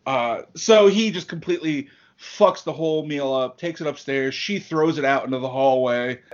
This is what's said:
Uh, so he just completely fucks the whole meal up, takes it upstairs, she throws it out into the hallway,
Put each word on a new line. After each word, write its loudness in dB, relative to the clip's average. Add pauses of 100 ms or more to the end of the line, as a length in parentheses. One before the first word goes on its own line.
Uh, -2 (140)
so 6
he 2
just -8
completely -4 (320)
fucks 2
the -6
whole -2
meal -4
up, -2
takes -8
it -4
upstairs, -2
she -4
throws 0
it -2
out 2
into -4
the -6
hallway, 2 (140)